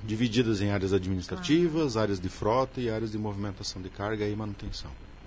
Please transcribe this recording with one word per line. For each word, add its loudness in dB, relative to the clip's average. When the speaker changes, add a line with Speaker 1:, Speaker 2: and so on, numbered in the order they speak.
Speaker 1:
Divididas 2
em 2
áreas 2
administrativas, 2
Speaker 2:
Ah. 4
Speaker 1:
áreas 2
de -4
frota 2
e 0
áreas -2
de -4
movimentação -6
de -10
carga -2
e 0
manutenção. -6